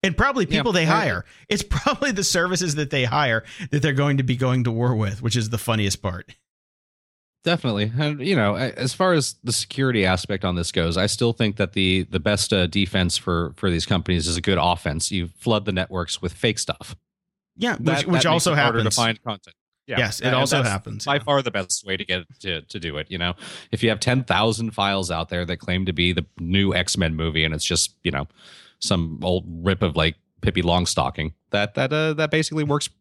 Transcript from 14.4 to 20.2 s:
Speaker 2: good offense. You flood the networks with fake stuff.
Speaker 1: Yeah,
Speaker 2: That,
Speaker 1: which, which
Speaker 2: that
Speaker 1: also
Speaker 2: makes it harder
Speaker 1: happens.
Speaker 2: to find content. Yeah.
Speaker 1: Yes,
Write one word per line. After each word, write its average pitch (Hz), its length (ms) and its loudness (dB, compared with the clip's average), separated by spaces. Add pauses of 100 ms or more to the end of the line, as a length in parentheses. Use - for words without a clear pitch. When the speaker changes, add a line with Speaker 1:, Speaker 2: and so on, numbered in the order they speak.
Speaker 2:
good 95 200 2
offense. 80 500 0
You 87 260 -4
flood 107 280 0
the 107 80 -4
networks 92 480 -4
with 90 120 -4
fake 113 260 -2
stuff. - 360 -8 (600)
Speaker 1:
Yeah, 240 240 -2
Speaker 2:
That, 135 200 2
Speaker 1:
which, 151 80 -2
which 170 160 4
Speaker 2:
that 170 60 4
Speaker 1:
also 170 220 2
Speaker 2:
makes 147 80 2
it - 40 6
harder 123 160 2
Speaker 1:
happens. 107 160 2
Speaker 2:
to 120 60 2
find 113 220 0
content. 104 320 -10 (320)
Yeah. 127 120 -2
Speaker 1:
Yes, 113 220 -2